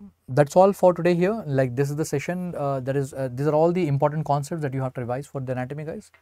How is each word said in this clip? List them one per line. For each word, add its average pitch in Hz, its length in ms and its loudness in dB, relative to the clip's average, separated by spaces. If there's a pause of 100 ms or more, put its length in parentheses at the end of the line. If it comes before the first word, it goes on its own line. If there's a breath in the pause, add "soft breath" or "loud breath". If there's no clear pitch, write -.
(300)
that's 131 260 2
all 190 160 8
for 180 220 4
today 175 220 2
here. 196 320 0
Like, 135 280 0
this 139 140 0
is 147 60 -6
the 151 100 -2
session. 175 500 -4
Uh, 139 260 -2
that 131 140 -4
is, 135 180 -2
uh, 135 200 -4
these 139 140 -2
are 151 60 2
all 160 180 4
the 175 160 0
important 147 380 0
concepts 147 360 -2
that 135 120 -4
you 131 80 -4
have 131 120 -4
to 131 80 -8
revise 123 260 -6
for 135 140 -8
the 127 100 -6
anatomy, 131 320 -6
guys. 165 280 -12 (100)